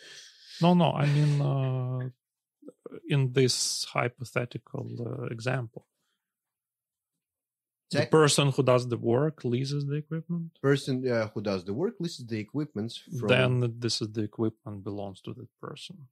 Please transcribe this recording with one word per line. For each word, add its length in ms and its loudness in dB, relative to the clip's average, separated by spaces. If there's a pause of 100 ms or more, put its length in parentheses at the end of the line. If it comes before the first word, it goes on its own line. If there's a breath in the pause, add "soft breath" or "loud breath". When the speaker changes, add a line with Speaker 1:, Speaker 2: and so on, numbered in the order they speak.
(600 loud breath)
Speaker 1:
No, 120 6
no, 180 4
I 160 0
mean, 340 4
uh, 680 -2 (1000)
in 240 2
this 520 2
hypothetical, 1000 -6 (140)
uh, 260 -8
example. 600 -6 (2000)
The 80 2
Speaker 2:
Tech- 120 0
Speaker 1:
person 400 6
who 120 2
does 240 6
the 100 -2
work 460 0
leases 420 -2
the 100 -4
equipment? 640 -6
Speaker 2:
Person, 480 2
uh, 240 2
who 80 -4
does 240 -2
the 80 -6
work 260 -4
leases 260 -8
the 140 -4
equipment 540 -6 (260)
from 80 -4
Speaker 1:
Then 520 2
this 220 -2
is 100 -4
the 120 -2
equipment 600 -4
belongs 380 -10
to 120 -12
that 140 -16 (140)
person, 500 -16